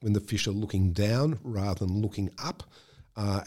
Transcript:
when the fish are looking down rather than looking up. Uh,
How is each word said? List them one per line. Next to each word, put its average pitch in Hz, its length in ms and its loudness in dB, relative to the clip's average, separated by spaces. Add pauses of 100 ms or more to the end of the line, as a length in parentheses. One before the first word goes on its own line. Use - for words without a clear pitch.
when 107 120 2
the 104 80 4
fish - 260 -2
are 104 60 0
looking 98 400 2
down 120 500 2
rather 101 440 -2
than 95 140 0
looking 101 300 -2 (120)
up. 170 200 -6 (540)
Uh, 101 300 0